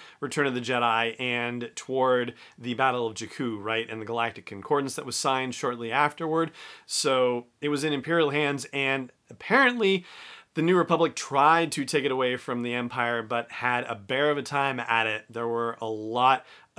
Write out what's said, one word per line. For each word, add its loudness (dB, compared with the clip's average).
Return 0
of -2
the -4
Jedi 0
and -4
toward 2
the -6
Battle 2
of -10
Jakku, -6
right, -2
and -8
the -10
Galactic -4
Concordance -2
that -8
was -6
signed 0
shortly -4
afterward. 0
So 2
it -4
was 0
in 0
Imperial 2
hands, 0
and -2
apparently 2
the -2
New 4
Republic 4
tried 4
to -2
take 0
it 2
away 2
from -4
the -4
Empire, -2
but -4
had 0
a -6
bear 0
of 0
a -4
time -2
at 2
it. -4
There -4
were -2
a -6
lot 2